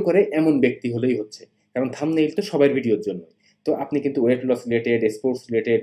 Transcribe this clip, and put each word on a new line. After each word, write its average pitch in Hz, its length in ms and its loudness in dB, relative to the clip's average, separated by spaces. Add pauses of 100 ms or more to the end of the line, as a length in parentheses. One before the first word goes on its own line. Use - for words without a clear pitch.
করে 170 120 4 (200)
এমন 160 140 4 (100)
ব্যক্তি 123 320 0
হলেই 120 240 0
হচ্ছে, - 240 -14 (300)
কারণ 127 140 -2 (100)
থাম্বনেইল 156 400 0
তো 208 120 0
সবার 143 280 4
ভিডিওর 117 300 0
জন্য। 90 160 -6 (420)
তো 151 60 0 (120)
আপনি 147 220 -4
কিন্তু 139 180 -2
ওয়েট 123 260 2
লস 123 180 0
রিলেটেড, 117 320 0 (160)
স্পোর্টস 127 320 -4
রিলেটেড, 113 360 0